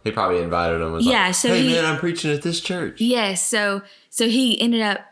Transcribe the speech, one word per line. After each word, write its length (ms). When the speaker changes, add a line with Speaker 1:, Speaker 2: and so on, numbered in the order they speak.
Speaker 1:
He 80
probably 320
invited 380
him, 120
was 140
Speaker 2:
Yeah, 200
Speaker 1:
like, 100
Speaker 2:
so 140
Speaker 1:
"Hey, 120
Speaker 2:
he 120
Speaker 1:
man, 100
I'm 140
preaching 340
at 100
this 180
church." 400
Speaker 2:
Yes, 460
so, 360
so 200
he 320
ended 200
up, 200